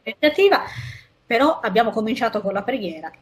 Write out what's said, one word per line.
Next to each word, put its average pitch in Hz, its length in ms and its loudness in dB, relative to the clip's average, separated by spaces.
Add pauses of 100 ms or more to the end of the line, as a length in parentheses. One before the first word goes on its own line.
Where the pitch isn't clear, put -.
iniziativa. 302 580 2 (640)
Però 269 360 2
abbiamo 226 280 2
cominciato 220 540 -2
con 196 100 -4
la 196 100 -2
preghiera, 175 480 -6 (120)